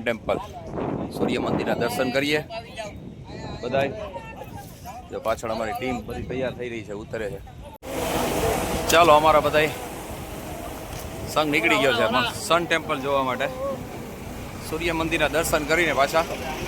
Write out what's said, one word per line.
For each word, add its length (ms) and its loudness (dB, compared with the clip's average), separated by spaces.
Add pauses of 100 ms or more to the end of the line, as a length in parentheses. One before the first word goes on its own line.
ટેમ્પલ. 360 0 (760)
સૂર્ય 280 0
મંદિરના 380 0
દર્શન 340 0
કરીએ 240 4 (1200)
બધાય. 300 2 (1200)
જો 60 -6 (100)
પાછળ 280 0
અમારી 220 -2
ટીમ 200 -2 (100)
બધી 240 -6
તૈયાર 260 -2
થઈ 140 -6
રહી 160 -6
છે, 60 -8 (100)
ઉતરે 300 -4
છે. 60 -8 (1500)
ચાલો, 280 8
અમારા 280 6
બધાય 240 4 (1600)
સંઘ 200 4
નીકળી 300 4
ગયો 160 6
છે 60 4 (420)
સન 180 6
ટેમ્પલ 400 0
જોવા 240 4
માટે. 180 0 (1200)
સૂર્ય 320 0
મંદિરના 360 2
દર્શન 340 4
કરીને 320 4
પાછા 240 4 (420)